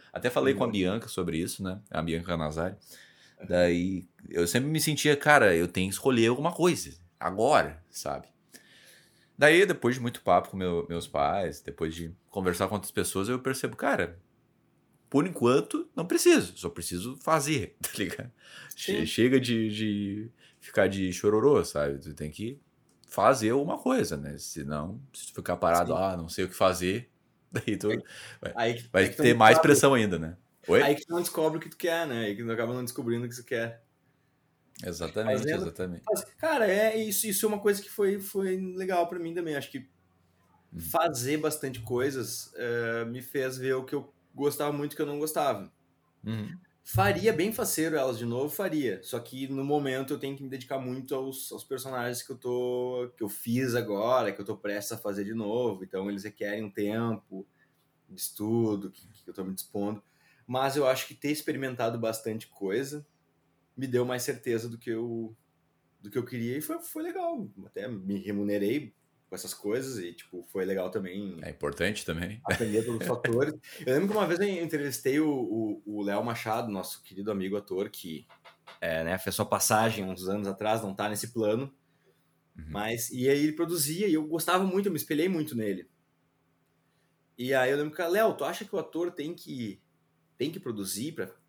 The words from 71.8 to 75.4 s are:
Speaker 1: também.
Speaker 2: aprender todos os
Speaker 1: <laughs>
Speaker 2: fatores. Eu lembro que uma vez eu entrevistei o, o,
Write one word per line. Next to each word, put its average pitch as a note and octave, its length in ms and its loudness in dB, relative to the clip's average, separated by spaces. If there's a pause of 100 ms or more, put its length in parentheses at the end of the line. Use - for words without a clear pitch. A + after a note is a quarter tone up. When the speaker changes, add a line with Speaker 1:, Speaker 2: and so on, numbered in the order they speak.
Speaker 1:
também. F2 400 -6
Speaker 2:
aprender G#2+ 400 4
todos A#2 180 -2
os - 40 -4
Speaker 1:
<laughs> - 20 0
Speaker 2:
fatores. B2+ 460 4 (320)
Eu C3 80 4
lembro F3+ 160 4
que G#3 60 2
uma G3+ 100 4
vez E3+ 140 2
eu G3+ 80 2 (160)
entrevistei C#3+ 560 0
o, D#3 100 4
o, A2 560 -2